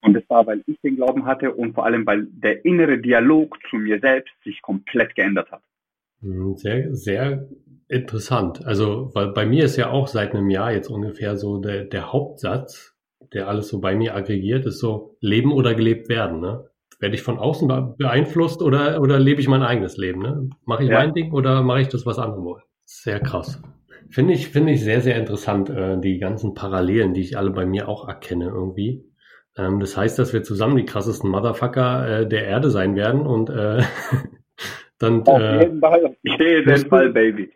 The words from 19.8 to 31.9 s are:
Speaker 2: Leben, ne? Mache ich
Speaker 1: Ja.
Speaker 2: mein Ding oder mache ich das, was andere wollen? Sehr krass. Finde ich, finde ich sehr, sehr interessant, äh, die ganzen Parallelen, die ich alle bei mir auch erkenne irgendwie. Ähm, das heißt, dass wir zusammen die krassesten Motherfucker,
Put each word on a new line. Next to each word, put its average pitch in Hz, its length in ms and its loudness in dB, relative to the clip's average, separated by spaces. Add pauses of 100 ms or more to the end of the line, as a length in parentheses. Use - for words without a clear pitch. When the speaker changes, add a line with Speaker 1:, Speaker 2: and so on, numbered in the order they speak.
Speaker 2:
Leben, 92 240 -4
ne? 131 280 -6 (160)
Mache 113 180 -2
ich 127 60 2
Speaker 1:
Ja. 110 100 6
Speaker 2:
mein 156 140 2
Ding 160 180 -4
oder 131 320 2
mache 127 180 2
ich 131 60 2
das, 120 180 -6
was 120 140 -4
andere 104 240 -6
wollen? 87 200 -10 (220)
Sehr - 360 -8
krass. - 400 -6 (480)
Finde 165 240 2
ich, 135 160 -2
finde 151 240 2
ich 123 100 2
sehr, 110 180 2
sehr 120 160 2
interessant, 104 520 -2
äh, 95 300 -2
die 92 200 -2
ganzen 98 340 -4
Parallelen, 95 600 0
die 92 80 -2
ich 90 160 -6
alle 98 140 -2
bei 92 140 -4
mir 95 220 -2
auch - 200 -8
erkenne 87 420 -8
irgendwie. 98 540 -6 (540)
Ähm, 98 220 0
das 98 180 -6
heißt, 104 220 -2
dass - 140 0
wir 110 100 0
zusammen 110 340 0
die 113 80 0
krassesten 101 440 -4
Motherfucker, 120 920 0